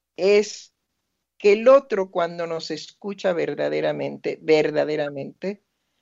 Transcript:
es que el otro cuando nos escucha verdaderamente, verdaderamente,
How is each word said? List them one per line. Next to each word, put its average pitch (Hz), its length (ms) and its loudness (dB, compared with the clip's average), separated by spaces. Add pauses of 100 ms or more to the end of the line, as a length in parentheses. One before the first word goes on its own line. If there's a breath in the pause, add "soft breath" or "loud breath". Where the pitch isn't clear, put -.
(180)
es 208 560 0 (640)
que 202 160 4
el 226 140 0
otro 226 440 4
cuando 170 360 -4
nos 165 240 -8
escucha 196 600 -6
verdaderamente, 147 1080 -4
verdaderamente, 151 1200 -2 (380)